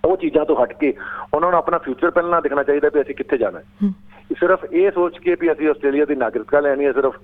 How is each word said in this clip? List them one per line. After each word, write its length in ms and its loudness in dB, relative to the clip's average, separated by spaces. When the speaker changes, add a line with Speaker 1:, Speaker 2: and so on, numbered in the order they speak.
Speaker 1:
ਉਹ 120 2
ਚੀਜ਼ਾਂ 280 0
ਤੋਂ 200 2
ਹਟ 80 -6
ਕੇ 220 -2
ਉਹਨਾਂ 160 0
ਨੂੰ 80 2
ਆਪਣਾ 200 0
ਫਿਊਚਰ 320 -2
ਪਹਿਲਾਂ 320 0
ਦੇਖਣਾ 200 0
ਚਾਹੀਦਾ 320 2
ਵੀ 60 4
ਅਸੀਂ 140 -4
ਕਿੱਥੇ 240 -2
ਜਾਣਾ 200 -2
ਹੈ। 60 -18
Speaker 2:
ਹੂੰ। 120 0
Speaker 1:
ਸਿਰਫ 340 2
ਇਹ 180 4
ਸੋਚ 280 -2
ਕੇ 220 0
ਵੀ 120 0
ਅਸੀਂ 160 0
ਆਸਟ੍ਰੇਲੀਆ 360 2
ਦੀ 100 -2
ਨਾਗਰਿਕਤਾ 460 0
ਲੈਣੀ 240 0
ਹੈ 80 2
ਸਿਰਫ, 320 0